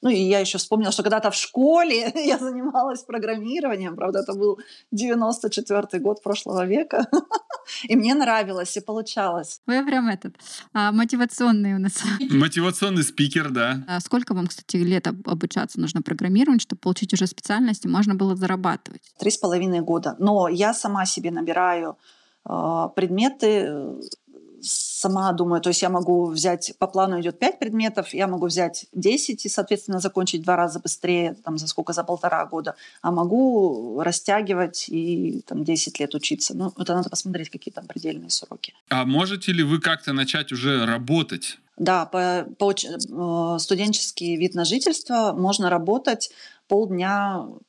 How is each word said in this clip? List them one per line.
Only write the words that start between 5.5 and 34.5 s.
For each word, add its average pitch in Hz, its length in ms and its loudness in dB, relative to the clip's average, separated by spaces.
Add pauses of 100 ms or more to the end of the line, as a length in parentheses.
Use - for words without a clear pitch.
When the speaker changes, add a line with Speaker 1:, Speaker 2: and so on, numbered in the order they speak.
Speaker 1:
четвертый 202 500 -2
год 208 220 0
прошлого 190 440 -2
века. 254 460 0
<laughs> - 800 -4
И 302 60 6
мне 240 180 4
нравилось, 214 640 0
и 208 40 -4
получалось. 196 880 -4
Speaker 2:
Вы 254 180 2
прям 262 240 2
этот, 185 280 -6 (360)
а, 208 200 2
мотивационный 233 840 2
у 190 40 0
нас. 190 240 0 (160)
<laughs> 262 120 -2
Speaker 3:
Мотивационный 170 720 2
спикер, 147 480 0
да. 127 360 0
Speaker 2:
А 180 140 -2
сколько 247 340 0
вам, 180 120 0
кстати, - 300 -6
лет 175 300 2
об-, 175 220 -6
обучаться 165 520 -4
нужно 165 220 -2
программированию, 214 580 4
чтобы - 200 -6
получить 185 320 0
уже 185 140 2
специальность 214 580 0
и - 40 -2
можно 196 260 2
было 190 220 2
зарабатывать? 185 680 -2 (160)
Speaker 1:
Три 208 120 2
с 208 60 -2
половиной 180 440 2
года. 165 380 0
Но 196 300 4
я 190 260 2
сама 202 320 -2
себе 180 240 -4
набираю, 170 680 0 (480)
а, 165 440 -2
предметы, 214 580 0 (220)
э, 139 320 -8 (600)
сама - 720 -2
думаю, 175 280 2
то 175 100 0
есть 175 120 0
я 180 60 2
могу 175 380 2
взять, 170 520 -2
по 196 100 0
плану 190 320 0
идет 175 180 -4
пять 370 200 0
предметов, 220 560 -2
я 190 120 0
могу 180 200 -2
взять 170 460 -2
десять 214 540 0
и, - 20 -6
соответственно, 196 520 -2
закончить 185 400 -2
в 160 40 -12
два 180 120 4
раза 170 240 0
быстрее, 175 540 0 (100)
там, 160 140 -4
за 156 80 -6
сколько, 165 260 -6
за 170 120 -2
полтора 170 420 0
года, 160 280 -6 (280)
а 160 80 0
могу 175 920 2
растягивать 180 840 0